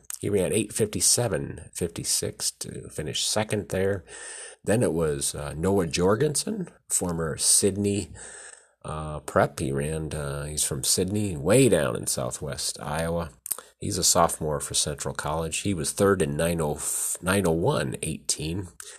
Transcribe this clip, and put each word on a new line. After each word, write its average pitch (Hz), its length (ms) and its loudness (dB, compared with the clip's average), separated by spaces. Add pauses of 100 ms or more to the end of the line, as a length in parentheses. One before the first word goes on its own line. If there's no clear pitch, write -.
(200)
He 104 100 -2
ran 92 240 2
eight 107 180 0
fifty-seven 92 1000 0
fifty-six - 800 -2
to - 360 -2
finish - 380 -4
second 107 420 0
there. 95 340 2 (640)
Then 110 180 4
it 87 100 4
was, 76 440 0
uh, 71 200 -6
Noah 92 300 2
Jorgensen, 139 800 0 (220)
former 82 480 -2
Sydney, 101 720 2 (760)
uh, 76 360 -6
prep. - 400 2
He 71 100 -2
ran, 76 420 -2
uh, 71 320 -4
he's 76 200 -2
from 71 180 -4
Sydney, 101 540 0
way 107 320 6
down 73 260 4
in - 140 -4
southwest 65 720 -4
Iowa. 82 480 -4 (480)
He's 98 180 -4
a 90 80 -2
sophomore 82 540 2
for - 160 -8
Central 71 400 -2
College. 78 440 -2
He 101 140 -2
was 78 200 -2
third 98 280 6
in 71 160 2
nine 82 240 2
oh, 76 200 0 (420)
nine 92 240 2
oh 82 60 6
one 85 500 0
eighteen. 82 640 -4 (300)